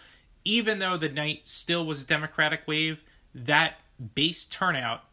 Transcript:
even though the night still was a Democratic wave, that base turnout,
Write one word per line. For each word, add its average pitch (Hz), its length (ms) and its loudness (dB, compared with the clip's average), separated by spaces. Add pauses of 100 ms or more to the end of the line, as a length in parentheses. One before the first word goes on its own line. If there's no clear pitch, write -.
(440)
even 214 340 2
though 185 180 0
the 156 120 -2
night 147 360 -4
still 170 400 -2
was 151 180 -4
a 127 40 -12
Democratic 156 600 0
wave, 156 360 0 (320)
that 147 400 2 (400)
base 165 300 0
turnout, 127 560 -2 (120)